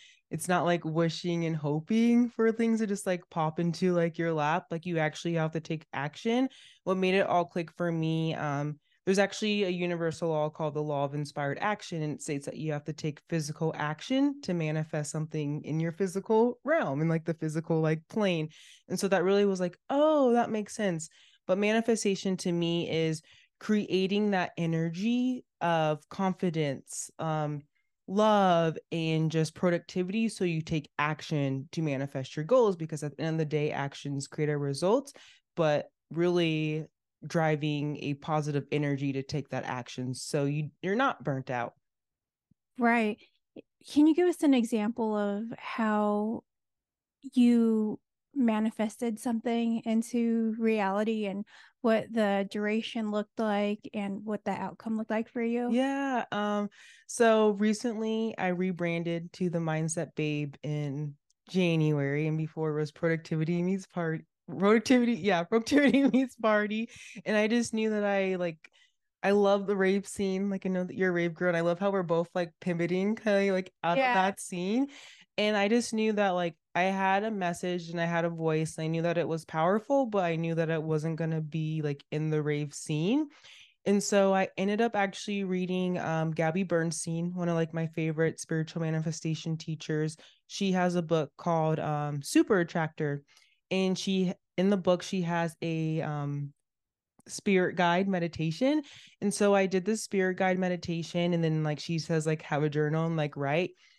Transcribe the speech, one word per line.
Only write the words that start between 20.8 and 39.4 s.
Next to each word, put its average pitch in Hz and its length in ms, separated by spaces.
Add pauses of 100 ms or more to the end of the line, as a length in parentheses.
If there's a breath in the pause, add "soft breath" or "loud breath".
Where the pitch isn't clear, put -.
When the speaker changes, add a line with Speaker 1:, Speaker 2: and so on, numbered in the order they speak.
Speaker 1:
But 185 140
manifestation 214 800
to 180 140
me 170 380
is 160 320 (380 soft breath)
creating 202 720
that 185 260
energy 180 880 (160)
of 160 480
confidence, 165 1080
um, 151 420 (460)
love, 190 720 (140)
and 160 400
just 160 240
productivity. 185 720
So 208 160
you 165 160
take 160 380
action 147 720
to 165 100
manifest 139 540
your 156 100
goals, 220 300
because 160 280
at 147 140
the - 60
end 160 120
of 160 40
the 160 60
day, 151 260
actions 139 560
create 151 220
a 147 80
result, 147 540 (440 loud breath)
but 151 340 (220)
really 160 760 (400)
driving 151 800
a 143 100
positive 143 580
energy 143 420
to 135 100
take 143 260